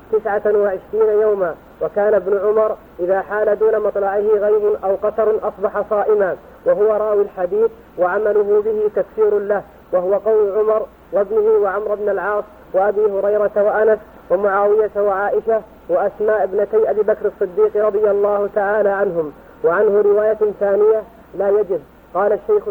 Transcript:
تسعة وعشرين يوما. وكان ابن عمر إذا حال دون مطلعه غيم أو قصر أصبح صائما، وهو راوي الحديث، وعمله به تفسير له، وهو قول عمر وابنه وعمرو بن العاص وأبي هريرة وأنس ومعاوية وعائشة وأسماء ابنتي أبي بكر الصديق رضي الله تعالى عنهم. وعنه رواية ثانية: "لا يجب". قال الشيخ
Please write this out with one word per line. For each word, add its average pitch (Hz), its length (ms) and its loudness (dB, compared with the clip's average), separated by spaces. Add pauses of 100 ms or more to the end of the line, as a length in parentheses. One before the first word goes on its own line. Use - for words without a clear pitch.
(120)
تسعة 208 340 -2
وعشرين 208 760 0
يوما. 196 320 0 (280)
وكان 208 320 0
ابن 196 240 0
عمر 214 380 0 (240)
إذا 185 200 0
حال 208 380 -2
دون 214 220 2
مطلعه 202 380 -2
غيم 208 680 0
أو 190 180 0
قصر 214 260 0 (140)
أصبح 208 480 -6
صائما، 202 460 0 (300)
وهو 202 260 2
راوي 208 300 0
الحديث، 196 480 -2 (280)
وعمله 202 680 2
به 214 260 -2 (120)
تفسير 208 360 0
له، 202 240 -2 (300)
وهو 180 220 0
قول 208 440 0
عمر 214 280 0 (260)
وابنه 208 380 0 (120)
وعمرو 202 340 -2
بن 208 120 -4
العاص 196 360 -4 (300)
وأبي 202 320 2
هريرة 202 500 0
وأنس 208 420 2 (320)
ومعاوية 202 680 2
وعائشة 202 640 0 (280)
وأسماء 202 560 0
ابنتي 202 460 0
أبي 415 120 2
بكر - 240 0
الصديق 208 600 0
رضي 208 240 0
الله 202 440 0
تعالى 208 340 0
عنهم. 175 440 -2 (320)
وعنه 202 360 2
رواية 214 380 2 (220)
ثانية: 208 420 2 (360)
"لا 196 100 0
يجب". 190 320 0 (340)
قال 190 180 0
الشيخ - 380 -2